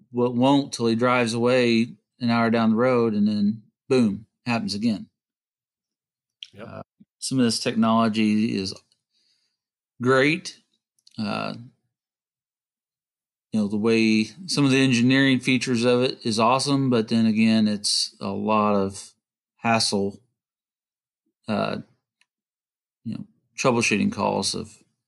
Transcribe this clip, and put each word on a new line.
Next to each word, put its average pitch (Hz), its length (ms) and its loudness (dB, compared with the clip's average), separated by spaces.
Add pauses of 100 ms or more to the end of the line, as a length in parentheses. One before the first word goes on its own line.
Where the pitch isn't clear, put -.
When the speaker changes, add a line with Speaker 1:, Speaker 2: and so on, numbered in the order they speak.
(100)
Speaker 1:
what 123 240 -2
won't 139 380 2
till 117 140 -4
he 113 80 2
drives 120 400 0
away 120 600 2 (260)
an 120 100 -2
hour 117 200 2
down 113 200 2
the 107 60 2
road, 120 380 2
and 104 140 2
then 104 340 0 (260)
boom, 113 380 0 (180)
happens 104 300 -4
again. 101 320 -2 (1500)
Speaker 2:
Yep. 104 160 -20
Speaker 1:
Uh, 101 140 -16 (360)
some - 200 -4
of 127 60 4
this 113 160 0
technology 113 960 0
is 95 180 -6 (1300)
great. 135 580 0 (600)
Uh, 55 360 -6 (2000)
you 110 80 0
know, 101 80 0
the 107 80 -4
way 110 480 2 (220)
some 147 180 0
of 131 80 4
the 135 100 4
engineering 131 560 2
features 123 460 -2
of 123 180 2
it - 220 -4
is 110 160 -2
awesome, 135 500 2
but 113 180 0
then 113 180 2
again, 110 420 2
it's - 520 -4
a 101 100 -8
lot 104 440 0
of 98 380 -4 (440)
hassle, 110 640 -2 (1300)
uh, 104 320 -4 (1300)
you 113 100 -8
know, - 100 -12 (320)
troubleshooting 110 560 0
calls 101 420 -4
of 95 220 -12 (320)